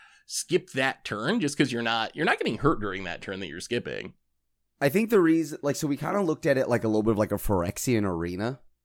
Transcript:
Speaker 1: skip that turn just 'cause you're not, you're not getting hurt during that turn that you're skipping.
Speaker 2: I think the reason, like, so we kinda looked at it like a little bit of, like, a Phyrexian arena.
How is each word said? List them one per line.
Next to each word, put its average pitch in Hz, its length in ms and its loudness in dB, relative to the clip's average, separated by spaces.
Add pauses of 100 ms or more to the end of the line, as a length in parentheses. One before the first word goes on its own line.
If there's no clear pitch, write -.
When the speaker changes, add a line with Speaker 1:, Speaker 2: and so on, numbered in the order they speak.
(280)
Speaker 1:
skip - 440 -2
that 131 340 -2
turn 127 340 -2
just 143 180 -2
'cause 131 140 4
you're 120 100 -2
not, 113 340 -2
you're 147 100 -2
not 240 120 2
getting 127 220 -2
hurt 151 200 2
during 95 260 -6
that 85 180 -8
turn 95 160 -8
that 95 100 -8
you're 82 120 -10
skipping. 71 520 -6 (680)
Speaker 2:
I 143 100 2
think 214 200 0
the 226 120 6
reason, 160 420 2
like, 143 120 0
so 156 120 -4
we 139 100 -2
kinda 190 240 -2
looked 160 240 -2
at 139 140 4
it - 100 0
like 117 140 2
a 113 40 0
little 107 160 2
bit 113 80 4
of, 104 60 4
like, 101 140 2
a 104 40 -2
Phyrexian 104 680 0
arena. 90 560 -4 (260)